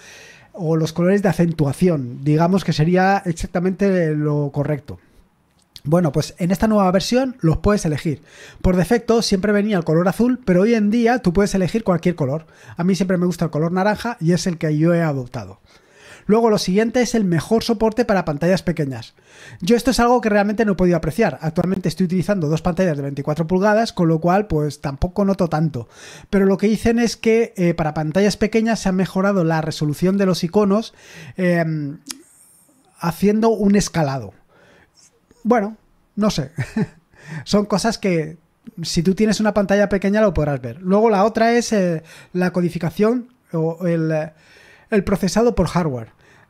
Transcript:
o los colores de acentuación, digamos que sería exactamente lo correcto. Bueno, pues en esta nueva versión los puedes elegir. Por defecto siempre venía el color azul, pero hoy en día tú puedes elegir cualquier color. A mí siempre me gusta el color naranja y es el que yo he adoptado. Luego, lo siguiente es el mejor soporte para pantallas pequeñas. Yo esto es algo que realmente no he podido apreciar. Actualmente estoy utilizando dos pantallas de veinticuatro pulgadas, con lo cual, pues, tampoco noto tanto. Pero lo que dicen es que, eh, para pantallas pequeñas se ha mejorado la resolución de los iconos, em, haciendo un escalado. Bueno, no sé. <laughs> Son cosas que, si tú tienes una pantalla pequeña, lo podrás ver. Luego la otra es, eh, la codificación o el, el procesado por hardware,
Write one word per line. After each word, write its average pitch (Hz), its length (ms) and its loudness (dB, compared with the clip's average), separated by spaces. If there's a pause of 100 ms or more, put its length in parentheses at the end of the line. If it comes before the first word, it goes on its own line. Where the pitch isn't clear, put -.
(600)
o 165 160 0
los 160 160 0
colores 185 300 2
de 196 80 2
acentuación, 147 920 0
digamos 170 400 2
que 165 100 -2
sería 185 520 2
exactamente 180 920 -2
lo 147 360 -2
correcto. 143 480 -6 (840)
Bueno, 165 280 2
pues 147 280 -2
en 175 120 0
esta 220 160 0
nueva 202 240 4
versión 240 480 0
los 160 180 2
puedes 202 280 0
elegir. 151 380 -4 (380)
Por 185 140 2
defecto 226 460 2
siempre 202 320 0
venía 208 240 0
el 160 80 -2
color 165 240 2
azul, 240 340 0
pero 277 200 2
hoy 233 100 4
en 208 160 2
día 233 300 2
tú 190 120 0
puedes 196 220 2
elegir 190 320 -2
cualquier 175 300 0
color. 151 320 -4 (280)
A 175 80 -4
mí 190 120 2
siempre 185 220 0
me 180 100 0
gusta 170 180 -2
el 156 60 -4
color 160 200 -2
naranja 208 480 -2
y 165 140 2
es 175 140 0
el 165 100 -4
que 156 180 -2
yo 160 180 4
he 170 80 2
adoptado. 123 600 -6 (640)
Luego, 226 240 4
lo 208 80 2
siguiente 226 440 0
es 233 140 -2
el 226 80 0
mejor 185 400 0
soporte 220 400 0
para 190 220 0
pantallas 165 360 0
pequeñas. 135 520 -6 (480)
Yo 226 160 4
esto 233 140 0
es 196 100 0
algo 240 180 4
que 226 80 -2
realmente 208 380 2
no 208 80 2
he - 20 -8
podido 175 220 2
apreciar. 165 440 -2
Actualmente 175 460 -2
estoy 180 200 0
utilizando 180 420 0
dos 156 120 0
pantallas 175 360 0
de 143 60 -6
veinticuatro 147 440 -4
pulgadas, 208 460 0
con 170 160 0
lo 160 100 2
cual, 180 280 0
pues, 151 340 -4
tampoco 175 420 -4
noto 196 240 0
tanto. 156 400 -2 (420)
Pero 196 160 2
lo 196 120 2
que 202 100 0
dicen 226 320 0
es 233 160 0
que, 226 400 0
eh, 175 180 2
para 156 200 -4
pantallas 165 420 0
pequeñas 220 460 0
se 196 80 -2
ha - 20 0
mejorado 190 540 0
la 160 160 0
resolución 156 560 -2
de 196 80 2
los 185 180 0
iconos, 208 500 0 (440)
em, 160 640 -2 (1000)
haciendo 214 520 0
un 202 260 2
escalado. 135 560 -2 (1080)
Bueno, 220 340 0 (400)
no 208 120 0
sé. 139 220 -4 (240)
<laughs> - 720 -10
Son 202 200 0
cosas 208 320 -2
que, 165 400 -4 (440)
si 165 200 -4
tú 185 140 2
tienes 214 240 0
una 214 140 0
pantalla 202 340 2
pequeña, 202 320 0
lo 208 140 2
podrás 147 260 0
ver. 123 220 -12
Luego 202 280 2
la 196 140 2
otra 226 300 2
es, 233 180 0
eh, 175 320 0 (300)
la 180 180 0
codificación 185 800 -2 (240)
o 165 340 -2
el, 160 260 0 (760)
el 208 160 0
procesado 208 500 0
por 180 120 0
hardware, 131 420 -4 (400)